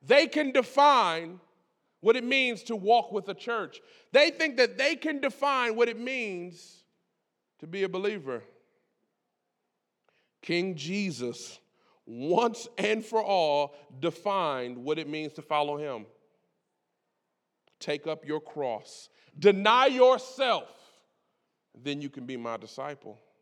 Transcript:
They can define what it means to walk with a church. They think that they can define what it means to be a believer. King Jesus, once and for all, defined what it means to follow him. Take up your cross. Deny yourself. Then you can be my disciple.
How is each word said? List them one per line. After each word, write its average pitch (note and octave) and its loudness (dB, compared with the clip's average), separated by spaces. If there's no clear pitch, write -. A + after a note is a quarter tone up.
They C#4 4
can D4 0
define G#3+ 6
what A3 6
it B3+ -2
means B3 0
to A#3 -6
walk G#3+ 2
with F#3+ -6
a F#3+ -6
church. G#3+ -8
They D4+ 6
think D4+ -4
that G#3+ 2
they C#4 0
can D4 -6
define C4 -2
what A#3 2
it A#3 -6
means G3+ -10
to D#3 -18
be F#3+ -4
a F#3 -2
believer. F3 -6
King F3 -4
Jesus, D3 -8
once F3 -2
and G#3+ -2
for A3 -2
all, D3+ 0
defined D#3 -4
what C#3+ -4
it D#3 -10
means D3+ -8
to D#3 -16
follow D3 -2
him. C3 -8
Take D3 -8
up D#3 -10
your D3+ -6
cross. B2+ -10
Deny G#3 4
yourself. B3+ 2
Then C#3+ -6
you C#3 -10
can C3 -14
be C3 -10
my A#2 -8
disciple. C3 -14